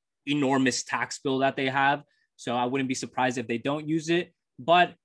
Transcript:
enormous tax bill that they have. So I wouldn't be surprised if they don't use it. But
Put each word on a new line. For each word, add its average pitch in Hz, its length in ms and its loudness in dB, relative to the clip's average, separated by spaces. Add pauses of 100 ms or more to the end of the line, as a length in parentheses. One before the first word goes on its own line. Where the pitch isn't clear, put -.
(260)
enormous 135 560 2
tax - 380 -6
bill 135 180 -2
that 135 160 2
they 135 140 -2
have. 139 340 2 (320)
So 120 220 -6
I 123 80 0
wouldn't 131 240 -2
be 131 60 -2
surprised 127 440 -2
if 117 80 -4
they 117 120 -2
don't 147 300 -4
use 160 220 -2
it. 170 240 0 (240)
But 170 360 4 (100)